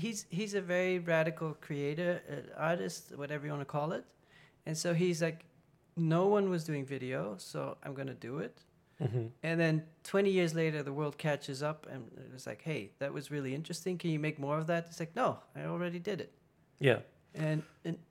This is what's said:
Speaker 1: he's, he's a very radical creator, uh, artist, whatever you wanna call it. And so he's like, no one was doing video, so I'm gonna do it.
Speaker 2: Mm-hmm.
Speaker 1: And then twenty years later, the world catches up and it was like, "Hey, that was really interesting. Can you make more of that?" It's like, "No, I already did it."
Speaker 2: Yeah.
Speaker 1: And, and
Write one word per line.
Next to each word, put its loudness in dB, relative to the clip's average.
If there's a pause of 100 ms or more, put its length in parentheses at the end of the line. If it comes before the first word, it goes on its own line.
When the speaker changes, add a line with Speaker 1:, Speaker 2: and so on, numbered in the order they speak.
Speaker 1:
he's, -4
he's -2
a 2
very 2
radical 2
creator, -2
uh, -8
artist, -2
whatever -6
you -4
wanna -4
call -2
it. -6 (600)
And -4
so 0
he's 4
like, -2 (540)
no 6
one 6
was 2
doing -2
video, -2
so -6
I'm -6
gonna -6 (160)
do -4
it. -8 (380)
Speaker 2:
Mm-hmm. 2 (160)
Speaker 1:
And 2
then 4 (200)
twenty 4
years 4
later, 2
the -4
world -2
catches 0
up -2
and -8 (160)
it -14
was -14
like, -8
"Hey, -4
that -2
was -8
really -2
interesting. -4
Can -2
you 2
make 0
more 0
of -2
that?" 0
It's -16
like, -6
"No, 2 (160)
I -6
already -2
did -4
it." -10 (480)
Speaker 2:
Yeah. 8 (360)
Speaker 1:
And, 0 (220)
and -2 (140)